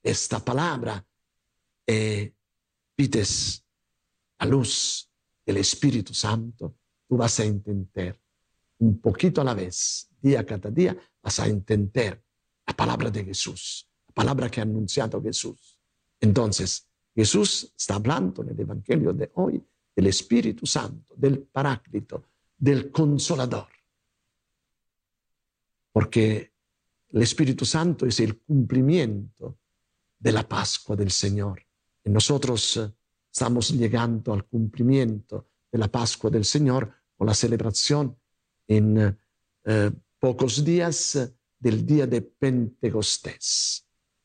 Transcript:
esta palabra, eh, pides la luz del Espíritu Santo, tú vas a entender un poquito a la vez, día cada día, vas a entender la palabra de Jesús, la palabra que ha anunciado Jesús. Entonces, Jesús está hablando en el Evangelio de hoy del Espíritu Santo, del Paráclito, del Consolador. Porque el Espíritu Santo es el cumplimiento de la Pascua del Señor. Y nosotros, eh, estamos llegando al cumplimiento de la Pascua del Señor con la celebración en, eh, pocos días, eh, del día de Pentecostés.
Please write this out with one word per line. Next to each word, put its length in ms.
esta 420
palabra, 600
eh, 460
pides 720
la 80
luz 640
del 120
Espíritu 560
Santo, 640
tú 80
vas 240
a 40
entender 760
un 220
poquito 400
a 40
la 100
vez, 540
día 240
cada 260
día, 260
vas 180
a 60
entender 760
la 100
palabra 340
de 140
Jesús, 640
la 60
palabra 360
que 100
ha 40
anunciado 580
Jesús. 580
Entonces, 680
Jesús 640
está 180
hablando 480
en 80
el 100
Evangelio 540
de 220
hoy 280
del 140
Espíritu 580
Santo, 500
del 280
Paráclito, 800
del 320
Consolador. 800
Porque 600
el 140
Espíritu 420
Santo 400
es 160
el 200
cumplimiento 1160
de 140
la 140
Pascua 480
del 160
Señor. 520
Y 60
nosotros, 680
eh, 160
estamos 380
llegando 640
al 100
cumplimiento 1040
de 80
la 100
Pascua 420
del 140
Señor 480
con 100
la 80
celebración 840
en, 520
eh, 260
pocos 460
días, 520
eh, 180
del 280
día 200
de 140
Pentecostés. 1700